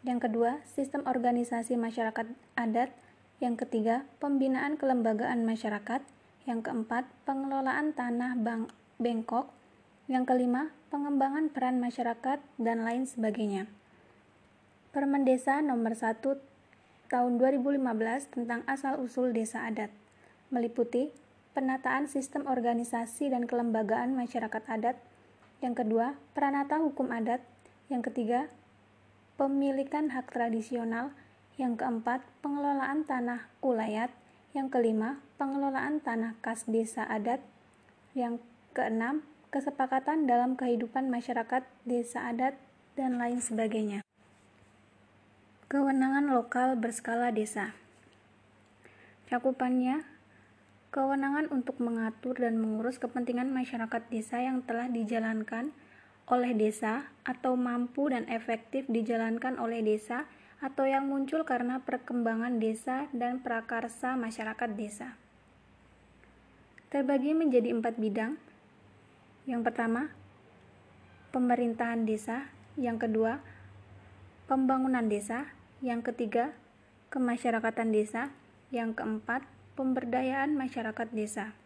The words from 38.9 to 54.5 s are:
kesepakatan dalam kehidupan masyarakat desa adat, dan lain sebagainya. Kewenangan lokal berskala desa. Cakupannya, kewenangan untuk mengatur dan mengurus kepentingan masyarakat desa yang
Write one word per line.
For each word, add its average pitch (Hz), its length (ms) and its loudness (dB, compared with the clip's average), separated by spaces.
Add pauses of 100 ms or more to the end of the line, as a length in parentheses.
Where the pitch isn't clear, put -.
kesepakatan 277 800 0
dalam 247 240 6
kehidupan 254 560 0
masyarakat 247 560 -2 (240)
desa 240 400 -2
adat, 254 240 0 (400)
dan 254 240 0
lain 240 240 0
sebagainya. 214 640 -2 (1600)
Kewenangan 277 640 4
lokal 247 480 2
berskala 233 480 0
desa. 214 480 -2 (1500)
Cakupannya, 254 720 2 (880)
kewenangan 277 640 2
untuk 262 240 -2
mengatur 233 640 -2
dan 226 160 2
mengurus 220 400 0
kepentingan 247 560 -2
masyarakat 233 560 -2
desa 240 320 -4
yang 254 240 -2